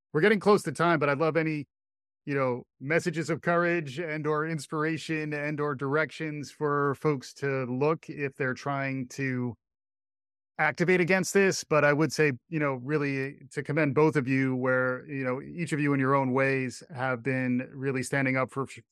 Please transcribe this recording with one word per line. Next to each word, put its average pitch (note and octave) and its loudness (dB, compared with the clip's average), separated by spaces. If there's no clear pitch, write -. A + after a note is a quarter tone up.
We're D#3 0
getting G#3 6
close G3 4
to D#3+ -4
time, E3 2
but C#3+ 2
I'd C#3 0
love D#3 2
any, D#3 -2
you C#3+ -4
know, B2+ 0
messages D#3 0
of D3+ -4
courage E3+ 0
and D3+ -6
or D3+ 0
inspiration D#3 -4
and D3 -4
or D3 -2
directions D3 -4
for C#3+ 0
folks C#3+ -2
to C3+ -2
look C#3 -2
if C#3+ -6
they're C3 -2
trying C3+ -4
to B2 -4
activate D#3+ 2
against F3+ 2
this. F#3+ 4
But D3 4
I D3 6
would C#3+ 2
say, D3+ 2
you E3 -4
know, D3 0
really C#3 -2
to - -6
commend C3 0
both D3+ 6
of C3+ 2
you C3+ 2
where, B2+ 0
you C#3 -6
know, B2+ -2
each D#3 -8
of D3 0
you D3 2
in C#3 2
your C3+ 4
own C3+ 2
ways C3+ 0
have B2+ -4
been B2+ -2
really C3 -4
standing C3+ 0
up C3 -2
for C#3 -6
f-, - -12